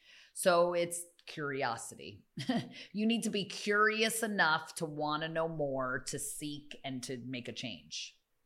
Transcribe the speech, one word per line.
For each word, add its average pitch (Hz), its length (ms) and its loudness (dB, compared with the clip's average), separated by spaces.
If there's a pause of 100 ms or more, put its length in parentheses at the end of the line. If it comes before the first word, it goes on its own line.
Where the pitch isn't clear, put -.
(340)
So 175 400 6
it's 170 280 0 (240)
curiosity. 127 1000 -4 (120)
<laughs> - 540 -4
You 214 140 0
need 226 180 2
to 214 60 -2
be 202 160 0
curious 220 760 2
enough 180 520 2
to 170 100 -2
wanna 151 440 -2
know 165 180 0
more, 135 600 -2
to 139 120 -4
seek, - 640 -8
and 131 200 -6
to 131 220 -6
make 127 220 -6
a 113 60 -8
change, 80 640 -10 (280)